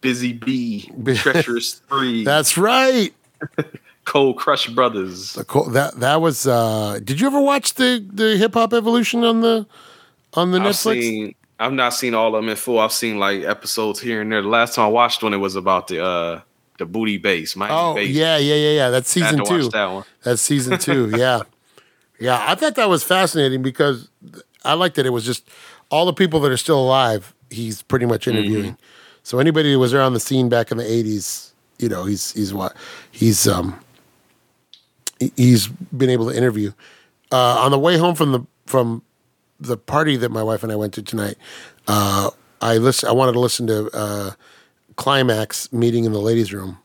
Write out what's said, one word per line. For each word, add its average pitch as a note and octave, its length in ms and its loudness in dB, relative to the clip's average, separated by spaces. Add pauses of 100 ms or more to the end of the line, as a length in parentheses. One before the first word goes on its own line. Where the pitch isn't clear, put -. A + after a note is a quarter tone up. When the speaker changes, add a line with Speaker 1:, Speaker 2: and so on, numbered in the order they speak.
Speaker 1:
Busy B2 320 -2
Bee. A#2 600 -6
Speaker 2:
<laughs> - 40 -16
Bi- B2+ 180 0
Speaker 1:
Treacherous B2 720 0
Three. B2 360 -2
Speaker 2:
That's D3 320 2
right. B3 560 2 (460)
Speaker 1:
<laughs> - 460 -10
Cold C#3 340 2
Crush - 300 0
Brothers. G2 640 -2
Speaker 2:
The - 100 -10
Col-, - 260 0
that, C3+ 300 0
that C#3+ 200 2
was, D#3+ 260 0
uh, A2 560 0
did C3+ 180 -4
you B3+ 60 2
ever C#4 140 2
watch C#4 340 0
the, B3 380 0
the G#3+ 240 2
hip G#3 180 2
hop A3+ 180 2
evolution A#3 520 0
on A#3 180 2
the, A3+ 240 2 (680)
on F3+ 180 0
the F3+ 80 2
Speaker 1:
I've F#3+ 60 0
Speaker 2:
Netflix? G3+ 360 0
Speaker 1:
seen, A2 320 -4 (240)
I've A#2+ 140 -2
not C3 180 2
seen B2 240 -4
all A2+ 200 2
of A2 80 0
them A2+ 60 -4
in A2 80 -4
full. A#2 220 -2
I've A2 140 2
seen, A2 260 -4
like, G2 240 -2
episodes G#2 580 -4
here A2+ 220 -4
and G#2+ 100 -4
there. G#2+ 80 0
The G2 80 -4
last A#2 260 2
time A#2 120 2
I - 20 4
watched A#2 340 2
one, A2 120 0
it G2+ 40 -2
was F#2+ 180 -2
about F#2 320 0
the, F2 140 -4
uh, E2+ 380 -4 (380)
the F2 80 -6
booty G#2 320 -4
bass, F2+ 380 -2
Miami G2+ 200 -4
Speaker 2:
Oh, E3 200 -2
Speaker 1:
Bass. G#2 120 -2
Speaker 2:
yeah, D#3 300 0
yeah, D3 160 2
yeah, D3+ 160 2
yeah. C#3+ 200 2
That's B2+ 260 -2
Speaker 1:
I F#3 40 2
had E3 100 2
Speaker 2:
season D3 140 2
Speaker 1:
to G2+ 80 0
watch E3+ 120 2
Speaker 2:
two. B2 60 -2
Speaker 1:
that G#2+ 220 -2
one. F#2+ 120 -10 (180)
Speaker 2:
That's B2 180 0
season C#3 380 0
two, C3 320 0
Speaker 1:
<laughs> A2 60 -2
Speaker 2:
yeah. B2 240 2 (800)
Yeah, B2 280 0
I F3 60 2
thought D4+ 220 -2
that A3+ 120 2
was E3+ 160 2
fascinating D#3 580 0
because C3 460 -2 (560)
I C3+ 100 2
liked F3 220 0
that C#3 100 2
it C3 40 0
was A#2+ 160 -2
just B2 220 -6 (420)
all D#3+ 160 2
the F3+ 80 0
people D#3+ 260 2
that C#3 120 2
are B2 40 0
still D3 240 2
alive, B2+ 540 2 (160)
he's A2 320 -10
pretty B2 240 0
much A#2 200 0
Speaker 1:
Mm-hmm. A2+ 120 0
Speaker 2:
interviewing. G#2 380 -2 (460)
So - 160 -4
anybody D3+ 340 2
who C3+ 60 4
was B2+ 140 2
around C3+ 220 2
the A2+ 60 -2
scene C3 280 0
back A#2 220 0
in A2+ 80 -4
the G#2+ 120 -6
eighties, G#2+ 640 -4 (260)
you A#2+ 120 -2
know, F2+ 140 -6
he's, G2 280 -4
he's G2+ 220 -4
what, F#2+ 200 -6 (380)
he's, - 340 2
um, F2+ 320 0 (1400)
he, A#2+ 160 -2
he's B2 300 6
been B2+ 440 -4
able A#2 200 0
to A#2+ 60 -4
interview. G#2+ 340 0 (600)
Uh, B2 280 4
on C3 120 4
the C#3 60 4
way E3 200 4
home E3+ 160 2
from D3+ 180 2
the, B2 80 0 (260)
from A#2 360 0 (580)
the A#2+ 160 -4
party D3 400 0
that A#2+ 140 -2
my A2 120 -4
wife A2 200 -2
and A2+ 100 -6
I G#2+ 40 -4
went G#2 180 -4
to A2 80 -10
tonight, G#2 340 -6 (520)
uh, G2+ 420 0 (300)
I A2+ 180 2
listen-, B2 300 2
I A2 40 4
wanted B2+ 200 4
to A#2+ 80 2
listen B2 260 -2
to, G#2+ 280 -2
uh, G#2 360 -6 (640)
Climax B2+ 760 0
Meeting A#2 320 2
in A2+ 80 0
the G#2 80 -2
Ladies' A2 320 0
Room. F#2+ 320 -12